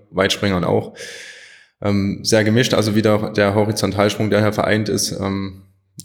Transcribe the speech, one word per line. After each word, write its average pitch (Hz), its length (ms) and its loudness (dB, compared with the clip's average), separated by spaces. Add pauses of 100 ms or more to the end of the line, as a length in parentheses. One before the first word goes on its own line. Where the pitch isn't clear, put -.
(100)
Weitspringern 95 540 0
auch. - 300 0 (880)
Ähm, 101 420 -2
sehr 107 220 2
gemischt, 117 300 2
also 107 200 2
wie 107 80 4
der, 107 280 2
der 101 240 2
Horizontalsprung, 104 760 0
der 101 100 4
hier 104 120 2
vereint 104 360 0
ist, 104 240 -2
ähm, 98 500 -6 (420)